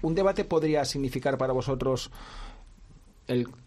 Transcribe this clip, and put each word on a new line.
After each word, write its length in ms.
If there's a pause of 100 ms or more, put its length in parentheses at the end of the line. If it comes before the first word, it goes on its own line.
¿un 120
debate 300
podría 400
significar 540
para 140
vosotros 600 (1120)
el 220 (180)